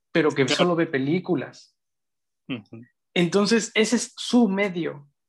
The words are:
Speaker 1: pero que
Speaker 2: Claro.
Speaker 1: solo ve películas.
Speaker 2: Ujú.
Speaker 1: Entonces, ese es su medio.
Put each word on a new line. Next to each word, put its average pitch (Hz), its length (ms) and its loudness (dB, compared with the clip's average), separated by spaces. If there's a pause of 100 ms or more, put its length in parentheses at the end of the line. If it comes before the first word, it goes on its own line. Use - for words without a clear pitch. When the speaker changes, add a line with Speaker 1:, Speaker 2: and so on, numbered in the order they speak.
(120)
Speaker 1:
pero 156 180 2
que 139 140 2
Speaker 2:
Claro. 139 200 0
Speaker 1:
solo 175 120 2
ve 165 100 2
películas. 147 880 -4 (720)
Speaker 2:
Ujú. 113 340 -12 (320)
Speaker 1:
Entonces, 196 600 2
ese 220 220 2
es - 200 -4
su 240 320 2
medio. 175 600 -4 (200)